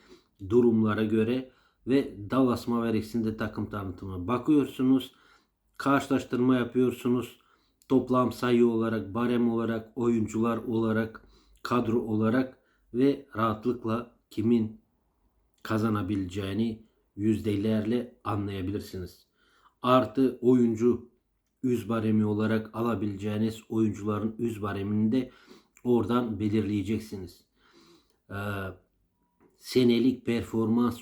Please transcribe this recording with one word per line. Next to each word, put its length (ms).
durumlara 560
göre 460
ve 300
Dallas 380
Mavericks'in 560
de 120
takım 340
tanıtımına 580
bakıyorsunuz. 840
Karşılaştırma 800
yapıyorsunuz. 840
Toplam 440
sayı 340
olarak, 480
barem 360
olarak, 460
oyuncular 600
olarak, 720
kadro 380
olarak 580
ve 320
rahatlıkla 800
kimin 500
kazanabileceğini 1200
yüzdelerle 1080
anlayabilirsiniz. 1040
Artı 600
oyuncu 680
üz 260
baremi 380
olarak 500
alabileceğiniz 920
oyuncuların 680
üz 240
baremini 500
de 180
oradan 560
belirleyeceksiniz. 1040
Ee, 40
senelik 680
performans 760